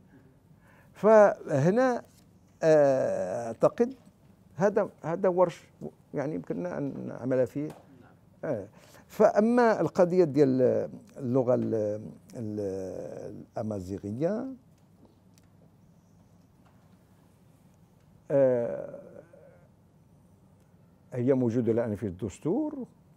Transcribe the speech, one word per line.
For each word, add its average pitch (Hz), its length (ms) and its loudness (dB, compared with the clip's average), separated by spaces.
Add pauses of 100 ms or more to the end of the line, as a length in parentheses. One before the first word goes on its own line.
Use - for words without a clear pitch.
(920)
فهنا، 214 1080 4 (600)
آه، 131 840 2
أعتقد 233 460 0 (600)
هذا، 202 340 0 (140)
هذا 175 260 -2
ورش 175 340 0 (500)
يعني 147 220 -4
يمكننا 170 420 -8
أن 131 300 -8
نعمل 127 400 -2
فيه. 147 220 -8 (760)
آه. 107 240 -6 (400)
فأما 220 760 4
القضية 175 420 4
ديال 135 380 2 (560)
اللغة 123 380 0
ال-، 110 460 -2 (340)
ال-، 98 960 -8 (220)
الأمازيغية، 107 920 -6 (3750)
آه، 127 680 0 (2250)
هي 127 200 0
موجودة 120 380 0
الآن 110 240 -2
في 107 120 -6
الدستور 214 800 -6 (320)